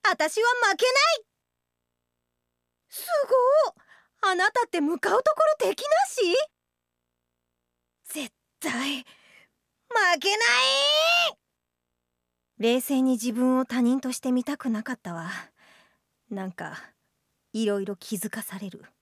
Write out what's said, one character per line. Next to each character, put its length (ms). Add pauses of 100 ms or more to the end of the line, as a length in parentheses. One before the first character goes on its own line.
私 380
は 80 (200)
負 60
け 100
な 60
い。 340 (1600)
す 160 (600)
ご 60
っ。 40 (580)
あ 20
な 160
た 140
っ 40
て 120
向 180
か 160
う 80
と 100
こ 40 (240)
ろ 80
敵 120
な 60 (220)
し？ 260 (1700)
絶 240 (260)
対、 380
負 1200
け 160
な 80 (880)
い！ 60 (1200)
冷 240
静 200
に 100
自 200
分 280
を 60
他 140
人 220
と 100
し 80
て 140
見 100
た 140
く 120
な 140
か 100
っ 40
た 160
わ。 180 (960)
な 180
ん 40
か、 320 (720)
い 120
ろ 140
い 60
ろ 100
気 220
づ 120
か 120
さ 180
れ 100
る。 140 (180)